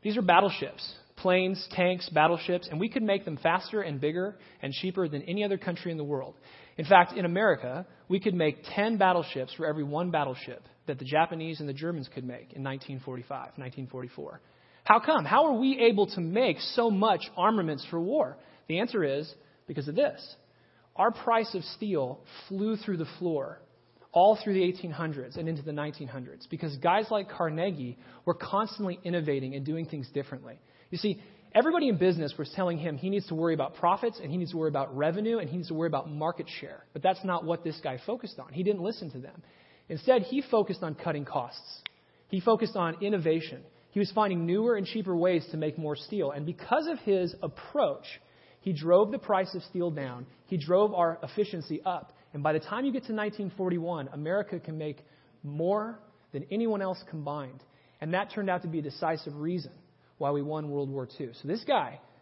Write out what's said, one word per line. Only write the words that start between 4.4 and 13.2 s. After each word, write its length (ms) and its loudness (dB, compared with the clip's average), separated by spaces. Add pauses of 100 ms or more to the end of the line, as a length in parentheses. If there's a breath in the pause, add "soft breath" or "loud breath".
and 100 -4
cheaper 360 -2
than 140 -6
any 200 -2
other 160 0
country 320 -6
in 80 -4
the 60 -4
world. 320 -4 (400 loud breath)
In 80 -4
fact, 300 8
in 100 0
America, 600 2 (240 loud breath)
we 120 4
could 140 2
make 300 2 (100)
ten 220 2
battleships 580 2
for 120 -4
every 180 0
one 260 -2
battleship 520 0 (240)
that 120 -4
the 60 -8
Japanese 560 2
and 80 -6
the 40 -4
Germans 400 -4
could 120 -8
make 300 -12
in 80 -8
nineteen 380 -6
forty-five, 560 -10